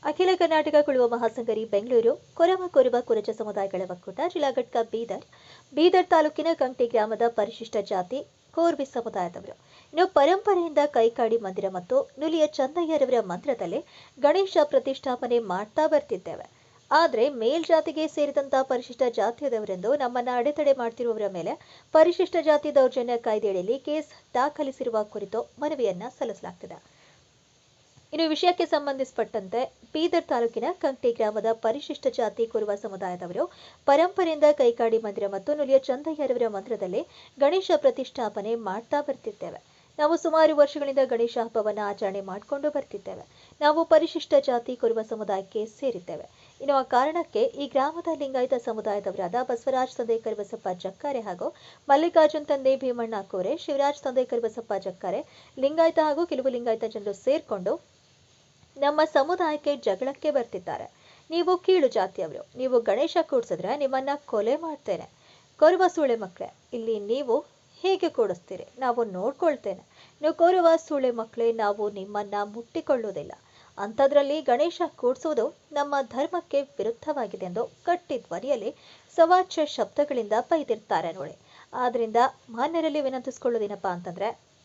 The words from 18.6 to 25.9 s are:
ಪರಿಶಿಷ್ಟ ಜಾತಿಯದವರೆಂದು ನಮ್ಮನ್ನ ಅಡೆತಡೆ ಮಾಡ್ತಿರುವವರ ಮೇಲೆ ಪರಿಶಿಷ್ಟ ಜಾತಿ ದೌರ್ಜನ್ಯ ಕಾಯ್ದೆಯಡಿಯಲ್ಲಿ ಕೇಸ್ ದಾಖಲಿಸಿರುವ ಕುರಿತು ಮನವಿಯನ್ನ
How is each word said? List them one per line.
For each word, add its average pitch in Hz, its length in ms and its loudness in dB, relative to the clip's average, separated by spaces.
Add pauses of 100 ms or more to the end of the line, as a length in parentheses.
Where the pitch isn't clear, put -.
ಪರಿಶಿಷ್ಟ 254 480 -4
ಜಾತಿಯದವರೆಂದು 226 840 -2
ನಮ್ಮನ್ನ 247 380 -2
ಅಡೆತಡೆ 277 380 2
ಮಾಡ್ತಿರುವವರ 233 500 -2 (100)
ಮೇಲೆ 185 500 -8 (100)
ಪರಿಶಿಷ್ಟ 339 500 4
ಜಾತಿ 294 320 2
ದೌರ್ಜನ್ಯ 247 420 4
ಕಾಯ್ದೆಯಡಿಯಲ್ಲಿ 214 600 -2
ಕೇಸ್ - 560 -8
ದಾಖಲಿಸಿರುವ 262 680 -2
ಕುರಿತು 214 540 -8
ಮನವಿಯನ್ನ 240 440 -2 (160)